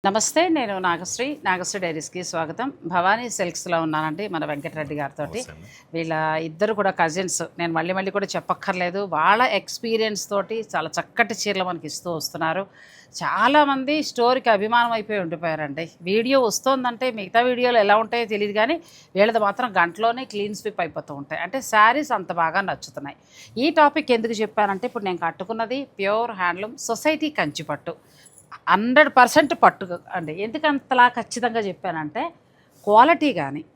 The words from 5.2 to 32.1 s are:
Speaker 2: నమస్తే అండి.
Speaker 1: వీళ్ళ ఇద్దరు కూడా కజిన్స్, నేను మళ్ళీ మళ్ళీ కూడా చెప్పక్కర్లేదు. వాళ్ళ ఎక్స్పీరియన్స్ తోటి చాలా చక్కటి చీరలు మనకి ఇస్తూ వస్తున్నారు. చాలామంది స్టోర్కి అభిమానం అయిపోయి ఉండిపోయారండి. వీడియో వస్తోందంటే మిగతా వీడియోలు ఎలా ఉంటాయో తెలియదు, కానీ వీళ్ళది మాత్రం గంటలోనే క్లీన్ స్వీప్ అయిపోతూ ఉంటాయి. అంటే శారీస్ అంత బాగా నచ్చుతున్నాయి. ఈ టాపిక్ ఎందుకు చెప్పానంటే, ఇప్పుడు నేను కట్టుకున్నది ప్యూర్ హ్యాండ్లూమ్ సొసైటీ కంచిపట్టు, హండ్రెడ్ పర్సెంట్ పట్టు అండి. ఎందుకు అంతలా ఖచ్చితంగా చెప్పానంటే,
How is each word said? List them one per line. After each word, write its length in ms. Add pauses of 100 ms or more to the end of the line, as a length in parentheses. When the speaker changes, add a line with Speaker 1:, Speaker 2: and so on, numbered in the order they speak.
Speaker 2:
నమస్తే 200
అండి. 140 (280)
Speaker 1:
వీళ్ళ 180 (260)
ఇద్దరు 360
కూడా 160
కజిన్స్, 520 (160)
నేను 140
మళ్ళీ 220
మళ్ళీ 160
కూడా 160 (100)
చెప్పక్కర్లేదు. 600
వాళ్ళ 440
ఎక్స్పీరియన్స్ 880
తోటి 340 (120)
చాలా 140 (100)
చక్కటి 340
చీరలు 300
మనకి 220
ఇస్తూ 300
వస్తున్నారు. 500 (580)
చాలామంది 760
స్టోర్కి 480
అభిమానం 420
అయిపోయి 260
ఉండిపోయారండి. 720 (120)
వీడియో 400
వస్తోందంటే 680
మిగతా 300
వీడియోలు 380
ఎలా 180
ఉంటాయో 300
తెలియదు, 260
కానీ 280 (360)
వీళ్ళది 220
మాత్రం 380
గంటలోనే 480
క్లీన్ 300
స్వీప్ 260
అయిపోతూ 340
ఉంటాయి. 280
అంటే 180
శారీస్ 520
అంత 200
బాగా 280
నచ్చుతున్నాయి. 560 (420)
ఈ 120
టాపిక్ 420
ఎందుకు 200
చెప్పానంటే, 540
ఇప్పుడు 180
నేను 200
కట్టుకున్నది 600 (140)
ప్యూర్ 320
హ్యాండ్లూమ్ 480
సొసైటీ 520
కంచిపట్టు, 640 (760)
హండ్రెడ్ 380
పర్సెంట్ 540
పట్టు 360 (160)
అండి. 180
ఎందుకు 340
అంతలా 420
ఖచ్చితంగా 520
చెప్పానంటే, 720 (520)